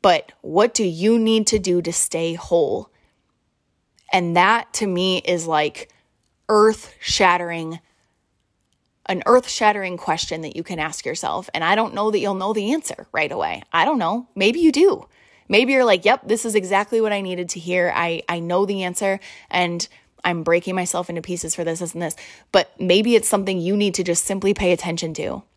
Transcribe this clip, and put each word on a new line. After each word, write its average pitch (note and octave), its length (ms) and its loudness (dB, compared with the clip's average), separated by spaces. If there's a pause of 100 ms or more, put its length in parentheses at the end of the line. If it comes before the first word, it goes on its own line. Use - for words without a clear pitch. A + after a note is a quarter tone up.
but E3+ 280 4 (120)
what G#3 320 2
do A3+ 100 0
you F#3+ 340 2
need A3 300 2
to G#3+ 100 0
do F3 240 0
to E3+ 100 -6
stay E3 420 -4
whole? E3+ 560 0 (1200)
And F3 240 0
that G#3 380 2
to G#3+ 120 -2
me F#3 320 0
is, E3 280 -2
like, D3+ 440 -2 (580)
earth-shattering, F3+ 1300 2 (1300)
an F#3 200 -4
earth-shattering G#3+ 680 2
question E3 460 -4
that D#3 120 -10
you E3 80 -8
can E3+ 160 -8
ask D#3 280 -6
yourself. - 480 -6
And E3 100 -4
I F3 100 2
don't A3 200 -2
know G#3+ 160 0
that G#3+ 80 0
you'll G3 160 -2
know F#3+ 180 -2
the G#3 200 -2
answer - 400 -6
right D#3 200 -2
away. E2 300 -6 (100)
I E3 120 4
don't C#4 140 2
know. G#3 360 -4
Maybe A3 260 2
you D#4+ 100 6
do. D#4+ 360 2 (420)
Maybe A#3 240 4
you're C4 120 4
like, F#3 200 2
"Yep, A#3+ 220 2
this A3 180 0
is A3 100 -4
exactly G3+ 460 0
what G#3+ 120 2
I G3+ 80 -2
needed F3+ 300 -6
to F3 100 -8
hear. F3 340 0
I, E3+ 340 -2
I E3+ 120 -4
know F3 260 0
the G3 160 -6
answer F#3+ 380 -4 (300)
and F3 360 -2 (380)
I'm E3+ 180 0
breaking F3 320 0
myself F3+ 340 -4
into E3+ 140 -8
pieces F3 320 -8
for F3 80 -8
this, E3 160 -4
this, F3 160 -8
and E3+ 80 -6
this." D#3 140 -6 (340)
But - 300 2
maybe G#3 340 4
it's - 140 4
something F#3+ 320 0
you F#3 160 -2
need G3+ 180 0
to F#3+ 80 -4
just E3+ 220 0
simply G3 300 0
pay F3+ 180 2
attention E3 420 -4
to. D#3+ 300 -8 (120)